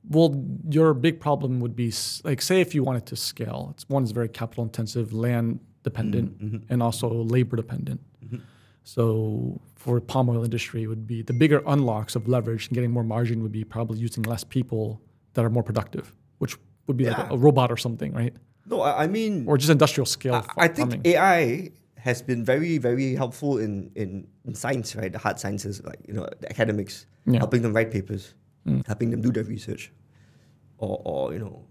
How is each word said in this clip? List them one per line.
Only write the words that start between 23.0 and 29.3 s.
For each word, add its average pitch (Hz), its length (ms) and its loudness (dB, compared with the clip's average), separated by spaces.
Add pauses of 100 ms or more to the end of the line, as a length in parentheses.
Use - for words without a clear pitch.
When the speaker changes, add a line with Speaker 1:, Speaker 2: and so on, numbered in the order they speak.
Speaker 2:
helpful 131 420 -2
in, 104 380 -4
in, 98 320 -6 (180)
in 110 80 -8
science, 120 420 -4
right? 104 160 -6
The - 60 -12
hard - 220 -4
sciences, 101 440 -6
like, - 240 -14
you 101 60 -12
know, 95 140 -6 (120)
the - 100 -12
academics, 107 580 -2 (180)
Speaker 1:
Yeah. 120 140 4
Speaker 2:
helping 120 240 2
them 110 100 0
write 113 180 2
papers, 98 440 -6 (320)
Speaker 1:
Mm. 131 200 0
Speaker 2:
helping 117 240 -2
them 120 100 -2
do 123 100 2